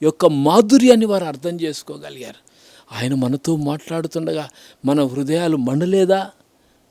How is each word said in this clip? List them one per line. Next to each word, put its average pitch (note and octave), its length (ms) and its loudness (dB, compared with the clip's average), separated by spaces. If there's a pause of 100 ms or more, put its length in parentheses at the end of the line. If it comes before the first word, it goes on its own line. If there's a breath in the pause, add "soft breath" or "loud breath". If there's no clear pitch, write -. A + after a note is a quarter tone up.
యొక్క D#3 240 4
మాధుర్యాన్ని A3 800 4
వారు F#3+ 180 -2
అర్థం E3 360 -8
చేసుకోగలిగారు. D3 760 -12 (580 soft breath)
"ఆయన B2 200 -4
మనతో C3+ 420 -2
మాట్లాడుతుండగా D#3 920 -6 (360 soft breath)
మన C#3+ 200 2
హృదయాలు D3+ 520 -2
మండలేదా?" F3+ 720 0 (600)